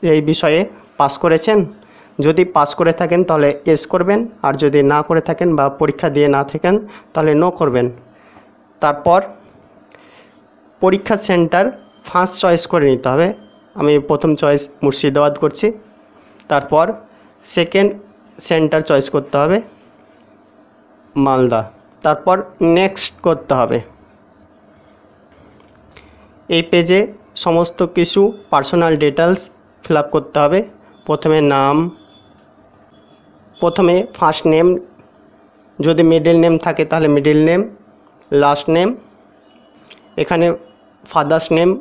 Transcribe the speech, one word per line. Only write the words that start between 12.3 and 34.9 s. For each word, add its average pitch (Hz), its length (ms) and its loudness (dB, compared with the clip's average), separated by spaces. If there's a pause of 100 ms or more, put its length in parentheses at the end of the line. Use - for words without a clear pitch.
choice 175 300 0
করে 143 240 2
নিতে 127 180 -2
হবে। 170 240 0 (400)
আমি 147 260 0
প্রথম 147 360 -2
choice 143 320 0 (160)
মুর্শিদাবাদ 143 540 0
করছি। 160 340 -2 (760)
তারপর 151 460 0 (500)
সেকেন্ড 190 500 0 (460)
সেন্টার 156 420 0
চয়েস 139 280 0
করতে 143 280 -4
হবে 170 240 0 (1500)
মালদা। 127 560 0 (300)
তারপর 180 420 0 (180)
নেক্সট 185 600 0
করতে 160 320 -2
হবে। 120 280 0 (2750)
এই 170 140 0
পেজে 180 500 0 (220)
সমস্ত 170 480 -2
কিছু 180 500 0 (160)
পার্সোনাল 160 480 0
ডিটেলস 160 520 0 (340)
ফিল 156 140 -2
আপ 147 120 -2
করতে - 300 -4
হবে। 151 240 2 (420)
প্রথমে 156 360 0
নাম, 143 560 0 (1600)
প্রথমে 180 540 0
ফার্স্ট 160 340 0
নেম, 170 300 2 (1000)